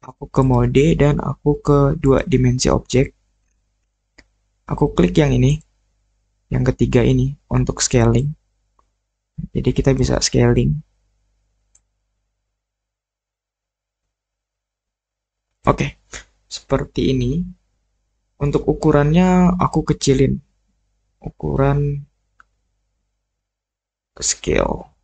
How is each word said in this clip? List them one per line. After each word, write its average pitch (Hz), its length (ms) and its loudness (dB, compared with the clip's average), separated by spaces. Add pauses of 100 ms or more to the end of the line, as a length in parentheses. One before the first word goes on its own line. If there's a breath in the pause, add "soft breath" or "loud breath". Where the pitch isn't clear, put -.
Aku - 300 -18
ke 135 100 2
mode 127 560 2
dan 147 240 2
aku 143 400 -4
ke 143 380 2
dua 135 260 2
dimensi 127 480 0
objek. - 400 -2 (1500)
Aku 147 320 -4
klik 180 220 2
yang 139 160 2
ini, 131 260 0 (880)
yang 127 160 -2
ketiga 127 420 0
ini 131 320 0 (140)
untuk 123 340 -2
scaling. 120 480 0 (1160)
Jadi 123 240 -4
kita - 180 2
bisa 127 300 0
scaling. 123 560 0 (4000)
Oke, - 320 -4 (480 loud breath)
seperti - 640 -4
ini. 131 320 -2 (960)
Untuk 143 240 -2
ukurannya 165 960 2
aku - 240 -2
kecilin. 135 560 0 (800)
Ukuran 143 800 -2 (2250)
scale. - 720 -4 (140)